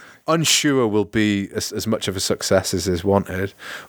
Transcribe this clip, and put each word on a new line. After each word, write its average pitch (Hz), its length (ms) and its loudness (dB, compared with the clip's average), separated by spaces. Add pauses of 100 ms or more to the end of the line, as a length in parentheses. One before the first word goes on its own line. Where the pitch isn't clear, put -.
<laughs> - 260 -16
unsure 147 600 2
will 104 180 2
be 101 480 0
as, - 180 -6
as 104 140 -6
much 107 220 -2
of 95 80 -4
a 95 40 -4
success - 540 0
as 92 140 -2
is 90 160 0
wanted. 98 500 2 (360)